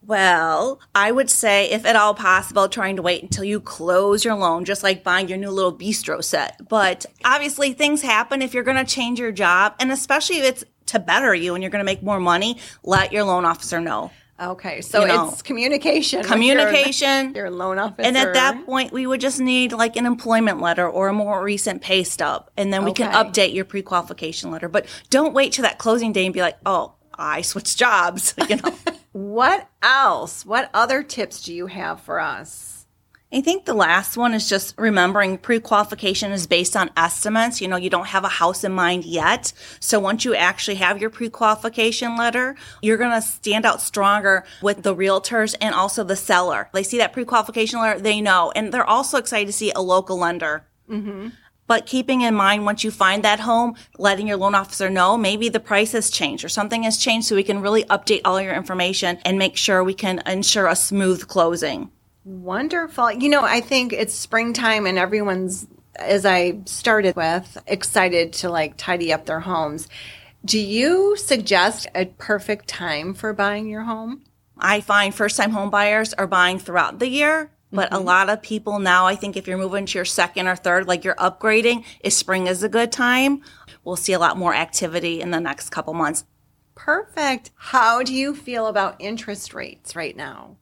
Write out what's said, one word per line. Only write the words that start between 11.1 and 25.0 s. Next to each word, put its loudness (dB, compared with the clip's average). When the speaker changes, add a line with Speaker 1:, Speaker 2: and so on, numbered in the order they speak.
Speaker 1:
you -2
and -4
you're -6
gonna -4
make -2
more 0
money, 2
let 2
your 0
loan 0
officer -2
know. -6
Speaker 2:
Okay, -8
so 2
Speaker 1:
You 4
know, 4
Speaker 2:
it's -10
communication 0
with -4
your, 2
Speaker 1:
communication. 2
Speaker 2:
your -8
loan -4
officer. -2
Speaker 1:
And 2
at 2
that 2
point, -2
we -4
would 0
just -2
need, 2
like, 0
an 0
employment 0
letter 0
or 0
a 0
more 0
recent -4
pay 0
stub, -4
and -2
then 0
we 0
can -2
Speaker 2:
Okay. 6
Speaker 1:
update 2
your -4
pre-qualification -6
letter. -10
But 0